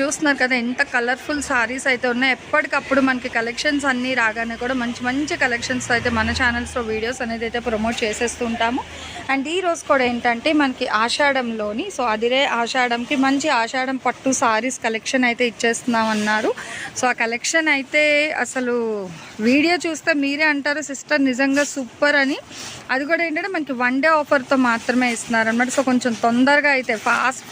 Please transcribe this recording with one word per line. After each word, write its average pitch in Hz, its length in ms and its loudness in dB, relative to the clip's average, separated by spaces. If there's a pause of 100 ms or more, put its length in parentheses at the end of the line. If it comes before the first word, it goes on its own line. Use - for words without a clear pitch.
చూస్తున్నారు 285 360 0
కదా 254 200 2
ఎంత 247 260 -2
కలర్ఫుల్ 262 600 -2
సారీస్ 254 440 -2
అయితే 254 220 0
ఉన్నాయి. 247 240 2
ఎప్పటికప్పుడు 294 680 0
మనకి 262 280 2
కలెక్షన్స్ 247 560 -2
అన్నీ 254 300 0
రాగానే 226 420 0
కూడా 240 180 -2
మంచి 240 300 -4
మంచి 277 320 -2
కలెక్షన్స్ 254 540 -2
అయితే 240 200 0
మన 226 200 0
ఛానల్స్లో 240 520 -2
వీడియోస్ 220 400 -4
అనేది 226 220 -6
అయితే 226 140 -4
ప్రమోట్ 226 460 -2
చేసేస్తూ 233 420 -2
ఉంటాము. 233 360 -2 (520)
And 277 140 -2
ఈ 349 120 0
రోజు 349 280 -2
కూడా 269 160 4
ఏంటంటే 240 480 0
మనకి 269 340 2
ఆషాఢంలోని, 233 1000 0 (100)
so, 254 80 -2
అదిరే 240 400 2
ఆషాఢంకి 240 720 0
మంచి 269 320 2
ఆషాఢం 254 480 0
పట్టు 247 340 -2
సారీస్ 247 540 0
కలెక్షన్ 233 400 0
అయితే 240 220 2
ఇచ్చేస్తున్నాం 233 640 0
అన్నారు. 214 460 2 (460)
So, 262 60 2
ఆ 247 60 4
కలెక్షన్ 240 560 0
అయితే 294 360 2 (280)
అసలు 247 420 -2 (680)
వీడియో 285 360 4 (100)
చూస్తే 330 260 -2
మీరే 285 320 0
అంటారు, 294 360 0
"సిస్టర్, 285 440 -2
నిజంగా 269 400 2
సూపర్" 285 520 0
అని. 277 220 2 (520)
అది 262 140 0
కూడా 330 200 0
ఏంటంటే 339 240 -2
మనకి 320 240 -4
వన్ 247 300 0
డే 320 60 4
ఆఫర్తో 294 480 2
మాత్రమే 247 560 2
ఇస్తున్నారు 226 360 0
అనమాట. 233 200 2
So, 269 140 0
కొంచెం 247 300 2
తొందరగా 262 580 4
అయితే 254 260 0
ఫాస్ట్ 240 560 0